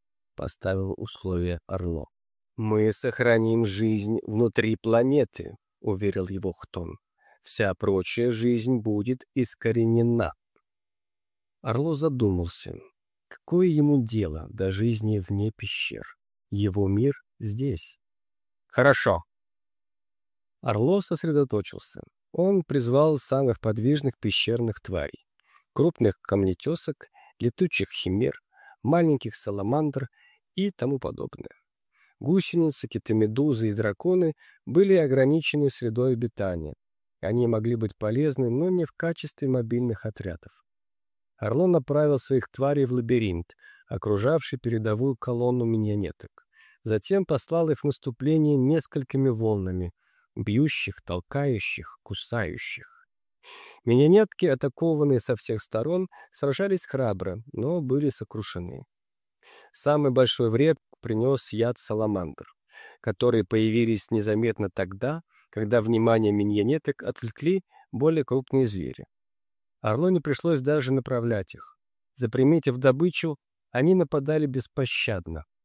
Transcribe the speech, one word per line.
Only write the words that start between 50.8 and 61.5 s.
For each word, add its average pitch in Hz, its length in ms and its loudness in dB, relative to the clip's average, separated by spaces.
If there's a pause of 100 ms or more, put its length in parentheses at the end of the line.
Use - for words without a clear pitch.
толкающих, 101 1000 -6
кусающих. - 960 -8 (880)
Миньонетки, 170 600 4
атакованные 147 760 0
со 120 160 -2
всех 110 260 -6
сторон, 170 460 -2 (220)
сражались 185 560 -2
храбро, 104 520 -2 (140)
но 160 280 -2
были 139 300 0
сокрушены. 90 760 -8 (880)
Самый 147 380 2
большой 120 400 2
вред 143 260 4 (240)
принес 117 520 -2